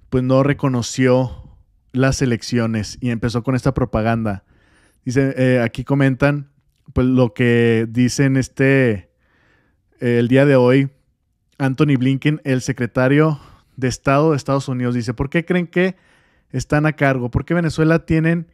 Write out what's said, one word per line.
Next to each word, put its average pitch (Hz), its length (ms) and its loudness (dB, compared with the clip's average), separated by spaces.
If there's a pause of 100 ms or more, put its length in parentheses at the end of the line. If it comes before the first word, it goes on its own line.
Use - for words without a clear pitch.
pues, 127 140 0
no 131 180 2
reconoció 131 1000 0 (500)
las 135 280 0
elecciones 113 800 -4
y 123 80 -4
empezó 117 320 -4
con 131 140 -4
esta 123 180 -2
propaganda. 113 720 -2 (600)
Dice, 135 320 0
eh, 127 260 2
aquí 120 220 -4
comentan, 139 680 0 (420)
pues, 127 140 2
lo 127 260 2
que 117 560 2
dicen 127 480 0
este, 131 720 0 (920)
eh, 120 200 0
el 120 80 0
día 131 180 4
de 143 100 4
hoy, 131 340 4 (680)
Anthony 139 400 0
Blinken, 135 460 -2
el 131 180 -2
secretario 135 800 0 (380)
de 127 100 -4
Estado 143 440 0
de 143 60 0
Estados 135 300 -4
Unidos, 123 260 -4
dice, 120 220 -4
"¿Por 139 160 -6
qué 170 120 -2
creen 175 220 -2
que 180 300 -2 (560)
están 147 340 -2
a 156 80 0
cargo? 135 380 -2
¿Por - 140 -4
qué 170 100 -2
Venezuela 160 500 0
tienen 165 480 0